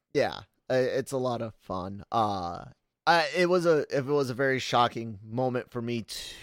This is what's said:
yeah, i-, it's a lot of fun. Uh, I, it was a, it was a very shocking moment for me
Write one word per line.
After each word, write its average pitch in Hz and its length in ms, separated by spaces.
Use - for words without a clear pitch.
yeah, 117 280
i-, 131 60
it's 127 360
a 135 60
lot 123 240
of 110 200
fun. 95 500
Uh, 95 540
I, 160 300
it 180 140
was 180 160
a, 156 200
it 135 100
was 143 240
a 127 60
very 131 240
shocking 117 640
moment 123 480
for 120 100
me 117 240